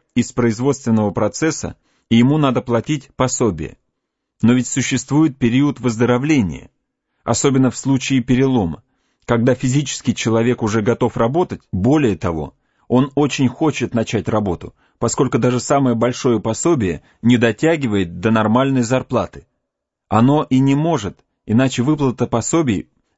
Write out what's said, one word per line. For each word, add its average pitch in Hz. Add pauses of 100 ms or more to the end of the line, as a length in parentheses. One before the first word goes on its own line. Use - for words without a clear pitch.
(140)
из -
производственного 117
процесса, 107 (340)
и 117
ему 131
надо 135
платить 120
пособие. 101 (680)
Но 117
ведь 127
существует 139
период 131
выздоровления, 120 (540)
особенно 131
в -
случае 131
перелома, 123 (420)
когда 120
физически 127
человек 113
уже 110
готов 113
работать. 127 (100)
Более 113
того, 78 (340)
он 131
очень 139
хочет 131
начать 113
работу, 104 (240)
поскольку 123
даже 123
самое 135
большое 120
пособие 113 (200)
не 120
дотягивает 110
до 110
нормальной 120
зарплаты. 117 (640)
Оно 131
и 131
не 139
может, 143 (220)
иначе 123
выплата 135
пособий 117 (280)